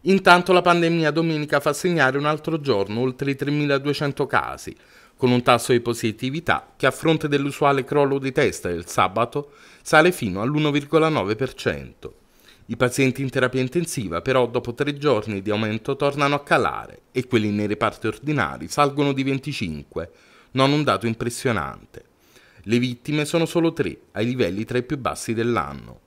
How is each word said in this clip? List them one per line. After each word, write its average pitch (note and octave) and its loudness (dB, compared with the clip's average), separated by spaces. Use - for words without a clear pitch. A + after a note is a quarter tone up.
Intanto F#3 6
la F3+ 6
pandemia E3+ 4
domenica D3+ 0
fa D3+ 0
segnare C#3+ 2
un C#3+ -2
altro D#3 -2
giorno G#2+ 0
oltre C3 -2
i C3+ -2
tremiladuecento C#3+ -2
casi, C#2 -4
con B2 2
un B2 4
tasso B2 2
di B2 6
positività A#2+ -4
che - -2
a C3 4
fronte D#3 0
dell'usuale C#3 0
crollo C#3 0
di C3+ -4
testa A2 0
del F2 -6
sabato A2 -2
sale E3 6
fino G2 -4
all'uno D3 0
virgola D#3 2
nove C#3+ 0
per C3+ -6
cento. C#2 -8
I A2+ -8
pazienti B2+ 2
in C3+ -4
terapia C3 0
intensiva B2 -4
però B2+ 2
dopo A#2+ -4
tre C#3+ -4
giorni A2 0
di G2 -4
aumento A2 -2
tornano C#3+ 0
a C#3+ -4
calare C#2 -2
e B2+ -4
quelli G#2+ 2
nei G#2 0
reparti G#2+ -2
ordinari G#2 -4
salgono C#3+ 0
di C3+ -2
venticinque, G#2 -6
non C3+ 2
un D3+ 2
dato A#2 0
impressionante. A2 -4
Le A2+ 2
vittime C#3 -2
sono E3 0
solo E3 2
tre, G2 -4
ai A2 -2
livelli A2 0
tra A#2 -2
i B2 -2
più C#3 -6
bassi A2 -6
dell'anno. C#2+ -4